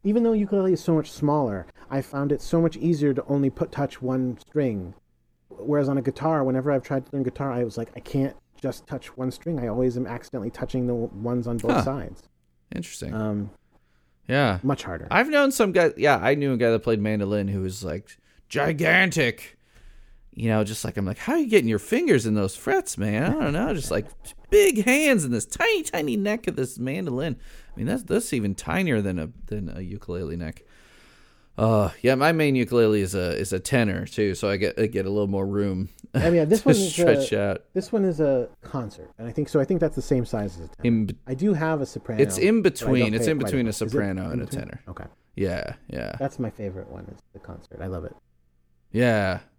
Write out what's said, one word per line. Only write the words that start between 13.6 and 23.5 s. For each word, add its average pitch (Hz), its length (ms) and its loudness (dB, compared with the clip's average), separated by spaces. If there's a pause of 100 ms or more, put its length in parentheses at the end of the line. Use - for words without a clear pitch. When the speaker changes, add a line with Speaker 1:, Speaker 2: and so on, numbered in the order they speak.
Speaker 2:
Yeah. 123 360 2
Speaker 1:
much 135 200 0
harder. - 280 -10
Speaker 2:
I've 254 180 4
known 285 220 4
some 208 220 2
guy, 170 240 6
yeah, 135 200 4
I 117 180 4
knew 143 180 0
a 120 40 0
guy 117 140 4
that 110 120 2
played 113 180 2
mandolin 104 480 0
who 98 120 -2
was, 95 220 -6
like, 90 340 -8 (320)
gigantic. 160 1080 2 (760)
You 113 140 -4
know, 107 160 4
just 110 220 -6
like, 113 100 -8
I'm 101 100 -2
like, 90 120 -4
"How 254 160 -4
are 339 60 2
you 285 80 0
getting 190 200 4
your 107 120 2
fingers 226 460 2
in 107 100 2
those 98 200 0
frets, - 420 -2
man?" 107 260 0 (120)
I 302 80 -2
don't 147 100 0